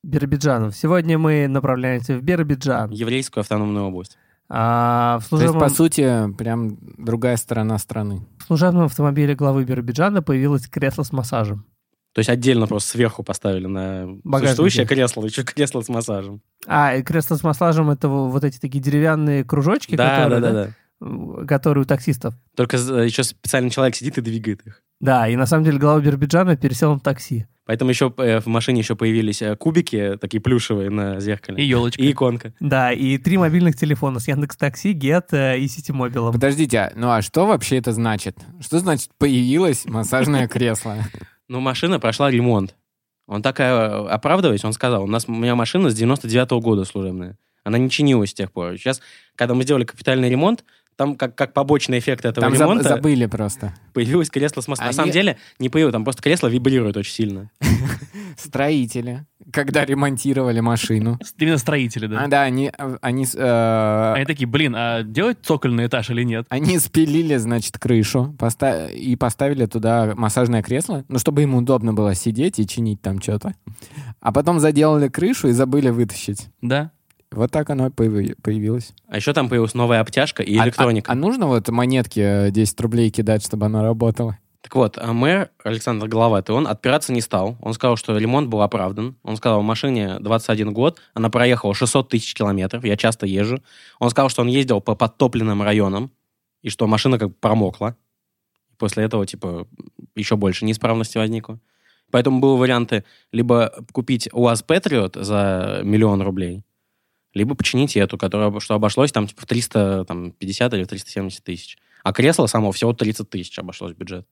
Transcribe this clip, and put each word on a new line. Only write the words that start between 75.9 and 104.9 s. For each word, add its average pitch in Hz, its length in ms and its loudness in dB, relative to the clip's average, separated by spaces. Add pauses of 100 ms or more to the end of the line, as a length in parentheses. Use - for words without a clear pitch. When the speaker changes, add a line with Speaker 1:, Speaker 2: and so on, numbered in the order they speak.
Speaker 3:
вытащить. 110 580 -4 (120)
Speaker 4:
Да. 139 300 -2 (400)
Speaker 3:
Вот 113 200 -2
так 151 200 -2
оно 131 200 0
появи-, 107 520 0
появилось. 107 500 -4 (160)
Speaker 2:
А - 80 -6
еще 123 160 -2
там 139 160 2
появилась 117 260 0
новая 120 260 2
обтяжка 135 420 -2
и 104 140 -2
Speaker 3:
А, 110 60 4
а, 117 40 4
Speaker 2:
электроника. 117 440 0
Speaker 3:
а 117 40 0
нужно 190 320 0
вот 120 220 0
монетки, 123 520 0
э, 101 300 2
десять 104 300 0
рублей 117 300 2
кидать, 107 340 0
чтобы 107 220 -2
оно 107 160 0
работало? 113 560 0 (240)
Speaker 2:
Так - 140 -6
вот, 120 220 2
а 117 140 -4
мэр 151 380 2 (120)
Александр 110 440 -4
Головатый, 110 480 2
он 143 120 0
отпираться 131 460 0
не 120 80 0
стал. 107 400 -2
Он 110 140 -6
сказал, 120 220 2
что 110 200 -2
ремонт 123 320 0
был 107 140 0
оправдан. 104 600 -2
Он 107 140 -8
сказал, 110 260 2
машине 110 580 -2
двадцать 110 280 -2
один 107 240 -2
год, 127 280 0 (120)
она 113 160 -2
проехала 120 460 2
шестьсот 127 340 0
тысяч - 260 -2
километров, 101 500 -2
я 104 120 2
часто 113 300 0
езжу. 104 320 0 (400)
Он 120 120 0
сказал, 135 200 2
что - 120 -4
он 120 60 2
ездил 127 320 2
по 110 140 -2
подтопленным 113 680 0
районам, 104 500 0 (500)
и 110 80 -8
что 113 160 -2
машина 107 320 2
как 104 100 -2
бы 90 60 -10
промокла. 107 600 0 (840)
После 107 260 -2
этого, 110 220 0
типа, 90 400 -8 (480)
еще 107 220 -2
больше 101 280 0
неисправности 113 540 -2
возникло. 110 400 -4 (520)
Поэтому 127 300 2
были 135 180 4
варианты 120 460 2 (280)
либо 120 400 2 (200)
купить 123 400 -2
уаз 117 300 2
Патриот 143 540 0